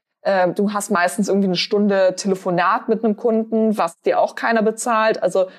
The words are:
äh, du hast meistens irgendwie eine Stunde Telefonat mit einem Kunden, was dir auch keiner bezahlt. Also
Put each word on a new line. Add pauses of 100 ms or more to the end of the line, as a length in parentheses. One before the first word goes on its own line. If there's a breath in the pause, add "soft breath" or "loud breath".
(220)
äh,
du
hast
meistens
irgendwie
eine
Stunde
Telefonat
mit
einem
Kunden,
was
dir
auch
keiner
bezahlt.
Also (120)